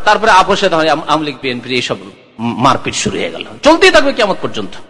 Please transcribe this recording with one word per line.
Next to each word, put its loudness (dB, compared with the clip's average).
তারপরে 4
আপোষে 4
ধরে 2
আম-, 0
আওয়ামী 0
লীগ, -8
বিএনপি -6
এইসব -4
মারপিট 0
শুরু -4
হয়ে -6
গেল, -12
চলতেই 6
থাকবে 4
কিয়ামত -2
পর্যন্ত। -8